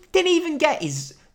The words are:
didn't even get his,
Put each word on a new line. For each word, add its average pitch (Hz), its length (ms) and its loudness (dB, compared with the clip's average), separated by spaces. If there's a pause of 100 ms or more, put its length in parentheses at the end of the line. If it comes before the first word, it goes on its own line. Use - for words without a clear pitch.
(120)
didn't 359 200 2
even 339 260 0
get 285 240 0
his, 139 320 -8 (200)